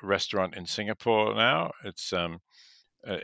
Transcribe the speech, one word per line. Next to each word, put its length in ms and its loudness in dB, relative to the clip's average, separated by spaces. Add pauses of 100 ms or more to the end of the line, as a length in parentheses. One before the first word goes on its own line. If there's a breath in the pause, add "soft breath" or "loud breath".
restaurant 520 0
in 120 -10
Singapore 680 2
now. 380 2 (120)
It's, 300 -10
um, 260 -2 (680 soft breath)
uh, 160 -4